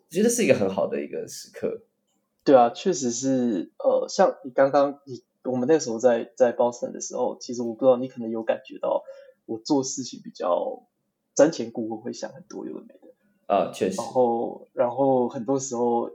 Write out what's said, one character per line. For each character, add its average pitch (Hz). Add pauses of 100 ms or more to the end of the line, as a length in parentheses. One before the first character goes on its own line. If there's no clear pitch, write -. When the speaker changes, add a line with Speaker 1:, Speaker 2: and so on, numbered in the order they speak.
Speaker 1:
觉 185
得 233
是 233
一 165
个 131
很 98
好 95
的 71
一 71
个 -
时 -
刻。 - (600)
Speaker 2:
对 143
啊， 120
确 -
实 135
是， 123
呃， -
像 -
你 139
刚 139
刚， 143
你， 123 (220)
我 127
们 123
那 160
时 127
候 113
在， 117
在 120
Boston 120
的 -
时 -
候， -
其 -
实 120
我 117
不 135
知 -
道 127
你 131
可 131
能 113
有 113
感 -
觉 -
到， - (420)
我 113
做 139
事 131
情 -
比 -
较 - (480)
瞻 151
前 117
顾 113
后， 113
会 117
想 -
很 -
多 -
有 -
的 -
没 -
的。 - (340)
Speaker 1:
啊， 95
确 95
实。 95
Speaker 2:
然 -
后， 120
然 123
后 131
很 120
多 135
时 127
候 120